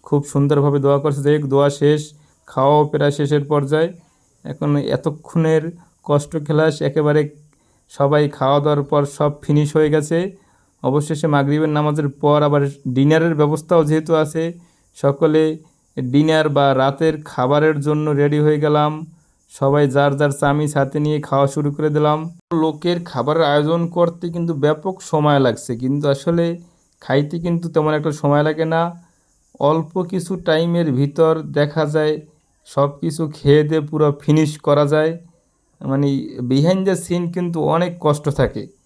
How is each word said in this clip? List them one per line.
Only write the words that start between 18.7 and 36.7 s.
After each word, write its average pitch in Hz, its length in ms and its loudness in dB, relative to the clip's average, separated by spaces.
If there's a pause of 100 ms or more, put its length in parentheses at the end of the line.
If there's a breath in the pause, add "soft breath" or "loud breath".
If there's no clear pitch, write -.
সবাই 143 380 2
যার 139 300 2
যার 147 120 2
চামিচ 147 480 -2
হাতে 143 220 -2
নিয়ে 147 220 -2
খাওয়া 139 260 0
শুরু 147 240 -2
করে 151 180 -4
দিলাম। 151 480 -2 (160)
লোকের 165 500 -2
খাবারের 147 400 -2
আয়োজন 151 440 0
করতে 170 420 -2
কিন্তু 170 240 -4
ব্যাপক 151 480 -2
সময় 147 380 0
লাগছে, 123 360 -2
কিন্তু 139 340 -2
আসলে 170 480 -2 (440 soft breath)
খাইতে 147 380 -2
কিন্তু 170 300 -4
তেমন 156 240 0
একটা 151 180 -2
সময় 147 320 0
লাগে 156 220 -2
না। 170 400 -4 (540 soft breath)
অল্প 160 440 0
কিছু 180 320 -6
টাইমের 170 560 0
ভিতর 151 540 0
দেখা 147 400 -2
যায় 151 340 -2 (460)
সব 143 340 -2
কিছু 160 360 -4
খেয়ে 147 280 4
দিয়ে 156 180 0
পুরো 151 300 0 (100)
ফিনিশ 156 380 2
করা 147 260 2
যায়। 156 320 0 (640)
মানে, 139 260 -2 (400)
behind 160 360 2